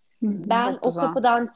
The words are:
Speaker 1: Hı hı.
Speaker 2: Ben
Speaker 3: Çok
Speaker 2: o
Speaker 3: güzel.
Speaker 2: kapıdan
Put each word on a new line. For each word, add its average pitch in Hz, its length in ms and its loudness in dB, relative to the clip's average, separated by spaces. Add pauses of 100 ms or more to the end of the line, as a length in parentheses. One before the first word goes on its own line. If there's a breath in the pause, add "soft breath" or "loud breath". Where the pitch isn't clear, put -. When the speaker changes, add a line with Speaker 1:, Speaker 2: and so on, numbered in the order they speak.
(220)
Speaker 1:
Hı 220 40 0
hı. 202 220 -4
Speaker 2:
Ben 233 240 0
Speaker 3:
Çok - 100 -10
Speaker 2:
o 240 60 0
Speaker 3:
güzel. 170 120 -4
Speaker 2:
kapıdan 233 560 2